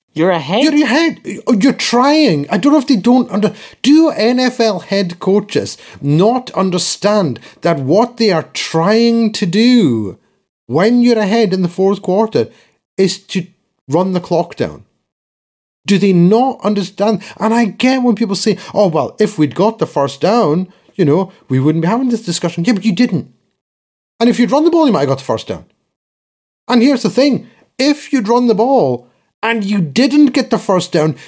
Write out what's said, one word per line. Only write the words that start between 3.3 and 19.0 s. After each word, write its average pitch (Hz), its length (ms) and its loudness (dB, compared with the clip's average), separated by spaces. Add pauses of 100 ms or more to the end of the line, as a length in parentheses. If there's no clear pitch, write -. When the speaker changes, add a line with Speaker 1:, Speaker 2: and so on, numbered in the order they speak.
Speaker 2:
under-, 202 240 -2 (280)
do 302 280 4
N 247 300 0
F 247 180 -2
L 214 220 0
head 190 400 -4
coaches - 580 -2 (220)
not 196 520 0
understand 185 840 -2 (220)
that 165 180 0
what 185 380 0
they 220 160 2
are 160 100 0 (100)
trying 220 840 0
to 202 120 -4
do 170 720 2 (480)
when 214 360 2
you're 233 160 2
ahead 208 340 0
in 185 100 -2
the 175 60 0
fourth 190 340 0
quarter 185 460 -2 (500)
is 190 300 -2
to - 180 -6 (420)
run 180 240 0
the 180 80 -2
clock 170 360 -4
down? 78 280 -8 (1000)
Do 196 120 2
they 196 140 2
not 220 520 2
understand? 202 580 -2 (160)
And 220 160 -2
I 233 120 2
get 254 360 -2
when 247 140 2
people 202 200 -2
say, - 220 -2 (160)
"Oh, 202 140 2
well, 151 320 -2